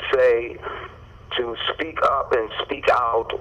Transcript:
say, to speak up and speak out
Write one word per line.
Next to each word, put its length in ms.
say, 460
to 180
speak 300
up 300
and 140
speak 280
out 500